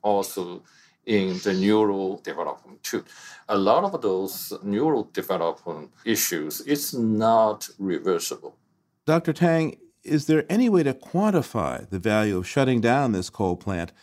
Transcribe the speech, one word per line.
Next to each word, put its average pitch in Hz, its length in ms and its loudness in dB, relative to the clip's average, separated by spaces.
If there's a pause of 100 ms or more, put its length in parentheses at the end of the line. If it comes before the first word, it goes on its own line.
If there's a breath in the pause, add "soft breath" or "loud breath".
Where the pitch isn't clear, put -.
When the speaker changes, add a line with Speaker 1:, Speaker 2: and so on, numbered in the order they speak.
Speaker 1:
also 98 640 -2 (420 soft breath)
in 95 360 0
the 104 120 0
neural 98 640 2
development 76 680 -10
too. - 200 -6 (440 loud breath)
A 104 100 0
lot 113 240 4
of 196 180 -4
those 95 520 -4 (100)
neural 110 500 0
development 82 760 -6 (140)
issues, 80 640 -2
it's 143 260 -4
not 110 720 2 (120)
reversible. 90 760 -4 (500)
Speaker 2:
Doctor 165 260 0
Tang, 165 440 2 (280)
is 147 220 0
there 156 220 4
any 233 200 2
way 180 160 4
to 135 100 0
quantify 135 960 -2
the 95 80 -4
value 107 380 2
of 92 100 -2
shutting 131 340 2
down 120 300 4
this 92 180 0
coal 92 280 0
plant 87 340 -4 (120 soft breath)